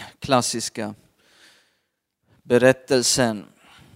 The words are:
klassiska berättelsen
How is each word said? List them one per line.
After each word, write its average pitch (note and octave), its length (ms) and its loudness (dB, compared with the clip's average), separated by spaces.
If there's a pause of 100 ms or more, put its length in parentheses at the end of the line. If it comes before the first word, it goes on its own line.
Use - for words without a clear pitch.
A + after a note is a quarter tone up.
(180)
klassiska A#2 760 -4 (1500)
berättelsen B2 1000 2 (520)